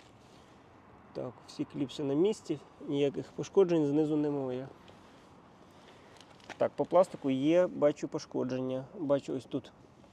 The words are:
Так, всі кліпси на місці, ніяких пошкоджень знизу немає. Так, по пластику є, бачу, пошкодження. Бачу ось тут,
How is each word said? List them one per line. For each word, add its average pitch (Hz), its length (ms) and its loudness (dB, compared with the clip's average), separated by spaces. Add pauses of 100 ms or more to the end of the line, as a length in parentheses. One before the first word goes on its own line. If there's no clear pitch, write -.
(1120)
Так, 131 200 -10 (140)
всі - 180 -8
кліпси 143 380 -6
на 139 120 0
місці, 170 440 0 (300)
ніяких 143 440 -2
пошкоджень 170 540 4
знизу 151 300 2
немає. 135 520 -2 (1900)
Так, - 200 0
по 147 80 -2
пластику 170 460 2
є, 151 360 4
бачу, 147 420 0
пошкодження. 131 760 -4 (140)
Бачу 143 380 0
ось 123 80 -8
тут, - 280 -8 (400)